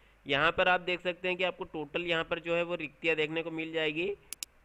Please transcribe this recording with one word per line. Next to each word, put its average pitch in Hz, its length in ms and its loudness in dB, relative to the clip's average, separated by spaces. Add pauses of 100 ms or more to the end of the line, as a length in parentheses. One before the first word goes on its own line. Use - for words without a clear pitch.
(260)
यहाँ 143 260 4
पर 185 160 2
आप 180 120 4
देख 175 200 -2
सकते 180 280 -4
हैं 180 80 0
कि 185 80 -2
आपको 180 200 -2
total 160 380 -6
यहाँ 165 220 2
पर 170 140 -2
जो 170 180 0
है 175 60 2
वो 175 120 -2
रिक्तियाँ 160 420 0
देखने 156 260 0
को 165 80 -4
मिल 160 220 -4
जाएगी। 160 420 0 (500)